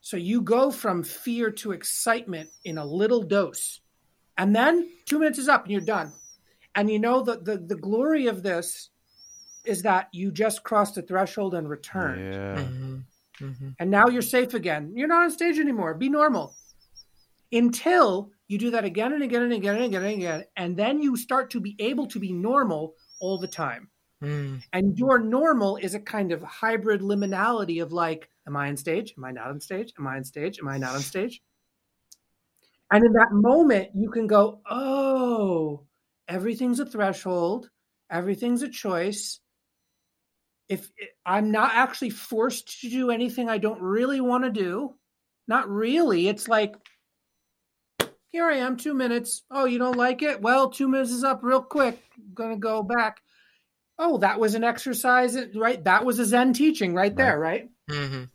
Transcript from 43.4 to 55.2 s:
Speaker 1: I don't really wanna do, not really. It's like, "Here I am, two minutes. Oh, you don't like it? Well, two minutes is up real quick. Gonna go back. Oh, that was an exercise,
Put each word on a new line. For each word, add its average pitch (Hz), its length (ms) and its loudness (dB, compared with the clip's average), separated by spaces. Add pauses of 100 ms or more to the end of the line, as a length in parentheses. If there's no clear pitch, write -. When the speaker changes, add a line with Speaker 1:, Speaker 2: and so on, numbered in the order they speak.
Speaker 1:
I 220 100 0
don't 208 220 -2
really 240 400 0
wanna 254 300 0
do, 208 460 -4 (500)
not 226 240 0
really. 220 560 2
It's 208 220 -2
like, 214 260 2 (1600)
"Here 339 160 0
I 294 100 2
am, 262 180 -2
two 302 180 -6
minutes. 240 560 -2
Oh, 269 140 0
you 240 140 0
don't 247 180 0
like 247 260 0
it? 277 180 -2
Well, 254 300 4
two 269 180 0
minutes 262 220 2
is 247 140 -4
up 269 180 0
real 262 200 4
quick. 262 380 0 (340)
Gonna 226 220 -6
go 220 260 -2
back. 220 400 0 (760)
Oh, 320 200 2
that 196 220 2
was 214 140 2
an 226 100 0
exercise, 247 720 2 (180)